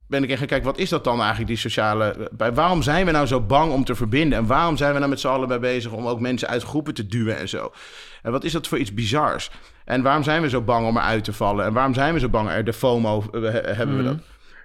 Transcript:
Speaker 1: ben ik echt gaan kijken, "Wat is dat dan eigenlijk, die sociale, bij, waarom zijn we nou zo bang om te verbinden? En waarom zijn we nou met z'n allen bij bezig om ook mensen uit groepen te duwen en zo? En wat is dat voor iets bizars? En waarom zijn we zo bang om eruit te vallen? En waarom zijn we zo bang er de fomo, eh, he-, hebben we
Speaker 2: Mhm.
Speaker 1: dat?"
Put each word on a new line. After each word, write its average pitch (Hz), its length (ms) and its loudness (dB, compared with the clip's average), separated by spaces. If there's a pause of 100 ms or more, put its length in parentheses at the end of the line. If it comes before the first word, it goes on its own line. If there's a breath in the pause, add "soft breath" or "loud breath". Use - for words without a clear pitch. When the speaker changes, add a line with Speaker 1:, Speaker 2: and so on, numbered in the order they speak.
Speaker 1:
ben 139 140 0
ik 131 60 0
echt 131 100 -2
gaan 139 100 -4
kijken, 127 180 0
"Wat 139 120 0
is 185 100 -2
dat 160 160 -2
dan 120 140 2
eigenlijk, 107 300 0
die 117 80 -2
sociale, 107 760 -2
bij, 113 220 0
waarom 165 280 2
zijn 185 240 2
we 196 60 2
nou 147 140 2
zo 123 140 2
bang 143 320 4
om 131 120 2
te 123 100 0
verbinden? 123 440 2
En 113 80 0
waarom 151 300 2
zijn 143 160 2
we 143 60 0
nou 139 120 0
met 135 100 -2
z'n - 80 -4
allen 131 200 0
bij 123 120 0
bezig 123 320 -2
om 113 140 -6
ook 120 140 -2
mensen 123 280 -2
uit 120 140 -2
groepen 147 320 -4
te 107 120 -6
duwen 107 320 -2
en 90 100 -6
zo? 57 240 -6 (500 loud breath)
En 117 100 -4
wat 135 120 -2
is 160 80 -4
dat 170 160 -4
voor 151 100 0
iets 104 160 -2
bizars? 113 560 0 (340 loud breath)
En 127 180 0
waarom 143 200 2
zijn 156 200 0
we 151 60 0
zo 123 120 0
bang 117 260 2
om 113 100 2
eruit 107 280 2
te 107 80 -4
vallen? 101 320 0
En 107 80 0
waarom 131 220 2
zijn 143 200 2
we 156 60 0
zo - 80 2
bang 107 220 0
er 104 140 0
de 110 80 0
fomo, 110 600 2
eh, 117 100 -4
he-, 110 60 0 (240)
hebben 127 240 -2
we 131 60 0
Speaker 2:
Mhm. 127 100 0
Speaker 1:
dat?" 156 100 -6 (420 soft breath)